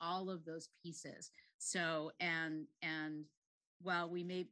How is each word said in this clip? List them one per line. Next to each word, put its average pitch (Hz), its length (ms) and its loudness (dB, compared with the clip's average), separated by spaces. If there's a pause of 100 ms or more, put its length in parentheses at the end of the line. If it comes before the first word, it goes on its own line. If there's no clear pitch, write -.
all 185 300 2
of 170 140 -2
those 160 240 -6 (120)
pieces. - 520 -8 (260)
So, 165 640 2
and, 160 480 2 (120)
and 156 440 -2 (580)
while 175 260 2
we 175 140 0
may 180 300 0